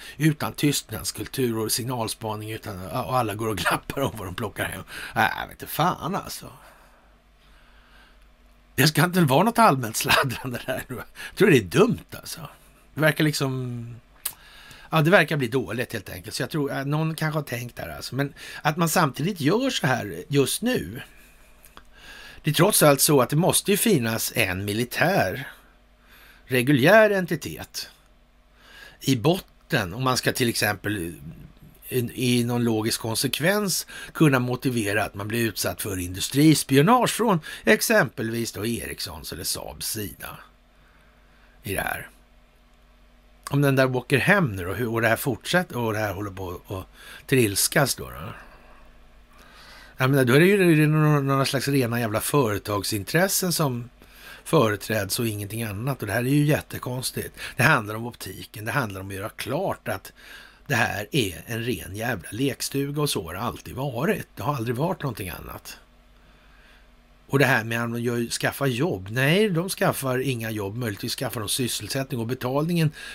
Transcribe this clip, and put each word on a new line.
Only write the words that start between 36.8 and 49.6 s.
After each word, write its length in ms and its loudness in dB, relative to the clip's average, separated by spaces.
från 300 2
exempelvis 880 2
då 140 -6
Ericssons 680 -8
eller 100 -10
Saabs 480 -8
sida 480 -10
i 100 -4
det 80 -2
här. 280 -6
Om 120 2
den 140 4
där 200 2
åker 220 0
hem 380 4
nu 120 -6
och 80 -4
hur, 180 -4
och 80 0
det 60 2
här 80 4
fortsätter 600 -2
och 160 -2
det 60 -2
här 140 -2
håller 180 -8
på 360 -10
att 600 -14
trilskas 680 2
då, 80 -12
då. 300 -12